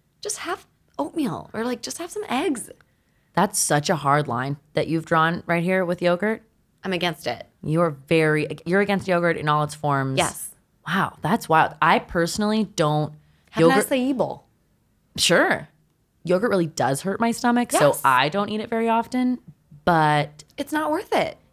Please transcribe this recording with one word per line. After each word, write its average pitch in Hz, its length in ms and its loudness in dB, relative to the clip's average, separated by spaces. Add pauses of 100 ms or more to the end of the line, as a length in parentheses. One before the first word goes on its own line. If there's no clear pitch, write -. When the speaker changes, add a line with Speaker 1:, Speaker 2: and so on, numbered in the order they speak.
(220)
Speaker 1:
just - 180 -10
have 349 260 -10 (340)
oatmeal 285 540 -4
or, 220 100 -6
like, 247 180 -6
just - 180 -10
have 349 120 -10
some 427 160 -8
eggs. 269 420 -2 (640)
Speaker 2:
That's 196 240 0
such 147 320 0
a 190 60 4
hard 143 320 2
line 131 300 -4 (160)
that 151 140 0
you've 160 180 -2
drawn 165 400 2
right 170 180 0
here 185 220 0
with 175 160 -4
yogurt. 175 420 0 (400)
Speaker 1:
I'm 190 100 -4
against 175 340 -2
it. 117 200 -8 (160)
Speaker 2:
You're 160 280 0
very, 156 720 0
you're 185 160 2
against 202 260 -2
yogurt 175 300 2
in 151 100 -4
all 151 160 2
its 151 120 -6
forms. 135 420 -2
Speaker 1:
Yes. - 320 -2 (360)
Speaker 2:
Wow, 165 360 -2
that's 175 260 -2
wild. 156 340 4
I 175 180 4
personally 208 680 -2
don't 151 480 0 (380)
Speaker 1:
Have - 120 2
an 165 60 8
Speaker 2:
yogurt 208 200 4
Speaker 1:
acai 262 280 0
bowl. 165 260 -4 (720)
Speaker 2:
Sure. - 540 2 (560)
Yogurt 185 240 0
really 185 180 2
does 139 340 -2
hurt 190 200 -4
my 233 100 2
stomach, 240 400 0
so 285 160 4
Speaker 1:
Yes. 139 160 2
Speaker 2:
I 131 260 4
don't 202 200 -2
eat 214 100 -6
it 214 100 -10
very 226 200 -2
often, 247 500 0 (460)
but 151 580 2 (140)
Speaker 1:
It's 285 160 -8
not 302 180 -2
worth 370 220 -4
it. 202 240 -2 (160)